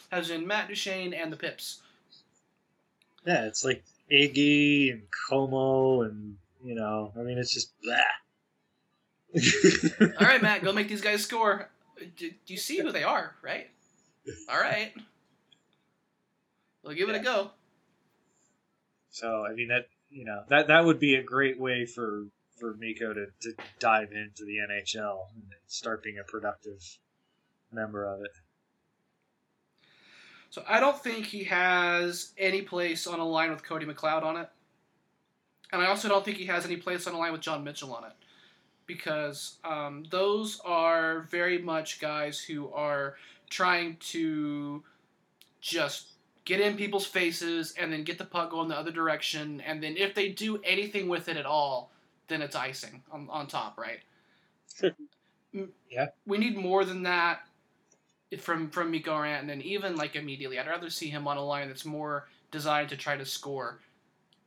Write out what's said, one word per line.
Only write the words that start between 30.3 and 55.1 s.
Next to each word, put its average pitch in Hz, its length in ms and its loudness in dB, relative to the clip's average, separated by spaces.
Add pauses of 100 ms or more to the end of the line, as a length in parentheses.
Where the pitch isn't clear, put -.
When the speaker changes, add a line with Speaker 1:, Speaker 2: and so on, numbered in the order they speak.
Speaker 1:
So - 180 -12
I 220 120 6
don't 277 220 4
think 226 260 -4
he 202 180 -8
has 175 920 2
any 196 240 2
place 175 460 -2
on 170 120 -4
a 165 80 -2
line 160 240 2
with 147 120 -10
Cody 160 220 -8
McLeod 156 380 -2
on 160 140 -2
it. 170 120 -8 (1200)
And 180 100 2
I 180 60 4
also 208 220 2
don't 196 160 4
think 202 120 -6
he 185 100 -8
has 175 180 -2
any 175 100 -4
place 180 320 -4
on 175 60 -4
a 170 40 -6
line 165 140 -2
with 160 100 -8
John 151 220 -4
Mitchell 143 300 -10
on 117 100 -12
it. 113 80 -18 (720)
Because, 151 800 -6
um, 147 460 -6
those 208 560 0
are 165 560 4 (100)
very 175 280 2
much 160 420 -4
guys 151 400 -4
who 147 320 -8
are 143 420 -2 (340)
trying 170 500 2
to 294 840 -4 (800)
just 151 460 -4 (360)
get 185 160 2
in 208 160 4
people's 202 300 -2
faces 170 760 -2
and 165 140 -4
then 156 100 -4
get 170 140 -6
the 196 80 -10
puck 165 240 -4
going 165 180 -4
the 156 100 -4
other 156 140 -6
direction. 151 720 -2
And 156 200 -6
then 156 140 -6
if 196 180 0
they 202 160 0
do 208 360 -4
anything 196 420 0
with 175 220 -2
it 160 80 -4
at 139 80 -6
all, 143 460 0 (360)
then 160 140 -4
it's 143 140 -6
icing 131 560 -8
on, 147 180 -12
on 147 180 -6
top, 113 300 -6
right? 113 220 -8 (840)
Speaker 3:
<laughs> 185 120 2 (600)